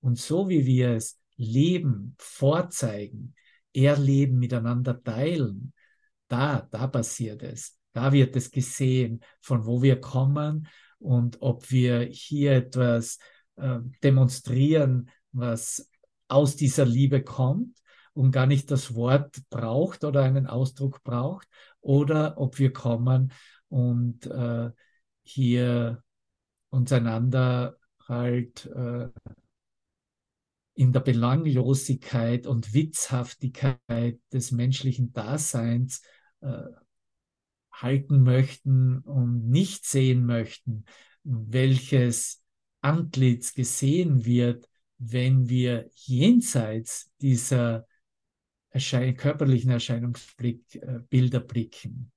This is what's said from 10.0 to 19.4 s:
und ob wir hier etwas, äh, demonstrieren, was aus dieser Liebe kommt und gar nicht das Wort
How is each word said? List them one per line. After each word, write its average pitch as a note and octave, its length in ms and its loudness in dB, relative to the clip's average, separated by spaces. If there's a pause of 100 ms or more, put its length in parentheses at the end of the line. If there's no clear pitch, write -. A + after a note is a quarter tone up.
und A#2+ 420 -2
ob C3 300 -4
wir B2 300 2
hier C#3+ 520 -2
etwas, B2 680 0 (380)
äh, B2+ 220 -4 (240)
demonstrieren, C3+ 1040 4 (240)
was A#2+ 580 -6 (380)
aus C#3 260 4
dieser C#3 300 2
Liebe C3+ 380 2
kommt D3+ 560 -4 (340)
und C3 180 2
gar B2+ 140 2
nicht C#3 260 2
das C3+ 240 -2
Wort C3 440 0 (100)